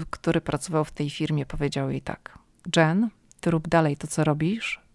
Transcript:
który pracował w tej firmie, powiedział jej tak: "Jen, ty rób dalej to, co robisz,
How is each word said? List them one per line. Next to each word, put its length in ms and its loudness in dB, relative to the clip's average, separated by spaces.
który 320 0
pracował 440 -2
w 60 -12
tej 180 -4
firmie, 360 -2
powiedział 440 -4
jej 120 -4
tak: 380 -12
"Jen, 340 4
ty 100 2
rób 160 0
dalej 300 4
to, 100 -10
co 160 -2
robisz, 580 0